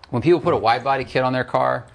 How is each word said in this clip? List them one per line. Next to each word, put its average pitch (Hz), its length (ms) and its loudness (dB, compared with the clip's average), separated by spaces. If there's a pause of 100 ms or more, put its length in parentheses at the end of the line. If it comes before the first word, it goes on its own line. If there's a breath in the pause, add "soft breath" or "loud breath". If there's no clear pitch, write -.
(100)
when 120 120 -4
people 165 180 4
put - 140 0
a - 40 0
wide 113 260 2
body 135 200 -2
kit 131 180 -2
on 127 120 0
their 127 100 -2
car, 127 500 -2